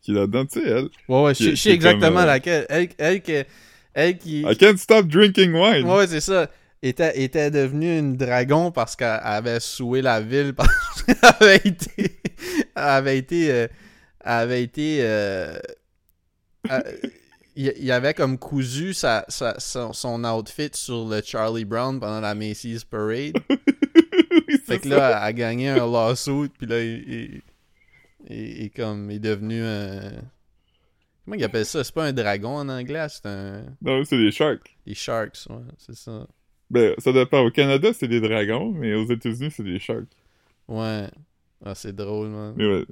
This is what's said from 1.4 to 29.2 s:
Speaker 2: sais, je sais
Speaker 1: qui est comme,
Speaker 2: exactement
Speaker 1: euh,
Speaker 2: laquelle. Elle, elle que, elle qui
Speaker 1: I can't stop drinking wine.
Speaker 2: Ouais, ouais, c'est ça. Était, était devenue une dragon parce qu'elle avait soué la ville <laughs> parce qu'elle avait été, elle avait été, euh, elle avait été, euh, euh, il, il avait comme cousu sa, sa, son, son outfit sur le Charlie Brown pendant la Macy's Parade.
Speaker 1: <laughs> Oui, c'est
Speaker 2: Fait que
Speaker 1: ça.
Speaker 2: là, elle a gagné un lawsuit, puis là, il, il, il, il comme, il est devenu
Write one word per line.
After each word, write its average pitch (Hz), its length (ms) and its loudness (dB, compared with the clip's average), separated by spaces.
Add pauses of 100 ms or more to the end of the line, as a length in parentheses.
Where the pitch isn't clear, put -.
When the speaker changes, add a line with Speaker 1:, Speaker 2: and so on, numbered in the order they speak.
Speaker 2:
sais, 98 60 6
je - 60 2
sais - 60 -2
Speaker 1:
qui 214 60 2
est 180 100 8
comme, 165 120 6
Speaker 2:
exactement 180 300 4
Speaker 1:
euh, 175 60 6
Speaker 2:
laquelle. 147 420 2
Elle, 170 200 0 (100)
elle 175 240 0
que, 147 220 -2 (500)
elle 175 240 2
qui 156 240 -6
Speaker 1:
I 113 140 2
can't 202 220 8
stop 220 300 6
drinking 185 440 4
wine. 165 340 4
Speaker 2:
Ouais, 185 120 4
ouais, 196 80 4
c'est 160 140 -4
ça. 180 300 0 (320)
Était, 135 400 -2
était 147 280 0
devenue 147 480 0
une 139 180 -2
dragon 131 560 0
parce 117 240 -4
qu'elle 110 260 -2
avait 113 380 -4
soué 127 400 -4
la 120 220 2
ville 135 320 -2
<laughs> - 0 -
parce - 480 4
qu'elle - 200 4
avait 214 340 10
été, - 640 -2 (560)
elle 139 80 -6
avait 135 360 2
été, 160 340 0
euh, 120 140 2 (580)
elle - 80 -2
avait 120 300 0
été, 151 400 -4
euh, 98 560 -2 (1120)
euh, 131 100 0 (720)
il, 135 240 -2
il 127 140 -2
avait 131 220 0
comme 131 240 -2
cousu 139 560 -4
sa, 117 340 -2
sa, - 320 -6
son, 120 320 -8
son 117 320 -8
outfit 117 480 -6
sur 117 340 -8
le 107 160 -2
Charlie 113 440 -4
Brown 123 340 -4
pendant 107 200 -6
la 104 140 -4
Macy's 110 500 -10
Parade. 117 500 -6 (140)
Speaker 1:
<laughs> - 40 0 (800)
Oui, 311 320 2
c'est - 100 -4
Speaker 2:
Fait - 40 -2
que 135 100 -6
Speaker 1:
ça. 139 80 2
Speaker 2:
là, 139 140 6
elle 104 180 0
a 110 40 -4
gagné 117 380 -4
un 135 60 0 (140)
lawsuit, 127 680 -2
puis - 100 -12
là, 113 160 -2
il, 117 260 -8
il, 117 340 -12 (840)
il, 113 340 -14
il 104 80 -12
comme, 104 400 -10
il 104 60 -10
est - 20 -10
devenu 107 440 -6